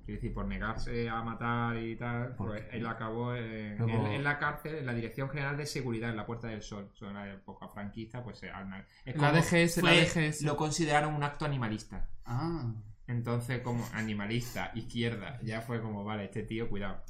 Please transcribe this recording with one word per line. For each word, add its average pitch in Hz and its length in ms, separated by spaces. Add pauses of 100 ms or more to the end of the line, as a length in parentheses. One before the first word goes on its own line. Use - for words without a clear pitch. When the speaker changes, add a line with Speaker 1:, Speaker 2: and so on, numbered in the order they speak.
Speaker 1:
Quiero 104 160
decir, 113 140
por 98 120
negarse 113 640
a 113 140
matar 117 540
y 113 200
tal, 120 380
Speaker 2:
¿Por 113 140
Speaker 1:
pues 107 200
Speaker 2:
qué? 120 80
Speaker 1:
él 113 100
acabó 117 500
en, 110 420
Speaker 2:
Pero 113 100
Speaker 1:
en, 110 180
en 139 180
la 143 120
cárcel, 147 380
en 143 120
la 120 80
Dirección 117 360
General 143 260
de 147 80
Seguridad, 117 460
en 113 60
la 104 100
Puerta 117 220
del 107 140
Sol. 101 320
Son 101 160
una 101 220
época 98 360
franquista, 110 560
pues, - 180
eh, 90 80
al-, 95 340 (200)
es 123 120
Speaker 3:
La 147 120
Speaker 1:
como 147 40
Speaker 3:
D 160 60 (100)
G 175 100
S, 170 220
la 170 100
Speaker 1:
fue, 175 100
Speaker 3:
D 170 80
G 170 120 (100)
S. 147 140
Speaker 1:
lo 147 120
consideraron 151 580
un 147 80
acto 147 220
animalista. 110 680 (140)
Speaker 2:
Ah. 131 500 (320)
Speaker 1:
Entonces, 120 540
como 120 320
animalista, 107 840
izquierda, 117 680
ya 110 180
fue 120 200
como, 107 240
vale, 104 200
este 104 180
tío, 110 260
cuidado. 98 420